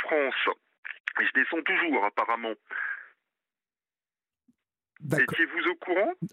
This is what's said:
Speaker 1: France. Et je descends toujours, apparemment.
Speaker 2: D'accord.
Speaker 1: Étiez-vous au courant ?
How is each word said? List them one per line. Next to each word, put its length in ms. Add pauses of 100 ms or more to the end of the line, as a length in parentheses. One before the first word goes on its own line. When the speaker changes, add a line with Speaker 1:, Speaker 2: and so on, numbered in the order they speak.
Speaker 1:
France. 520 (640)
Et 60
je 80
descends 300
toujours, 420
apparemment. 480 (2500)
Speaker 2:
D'accord. 340
Speaker 1:
Étiez-vous 380
au 40
courant ? 380 (200)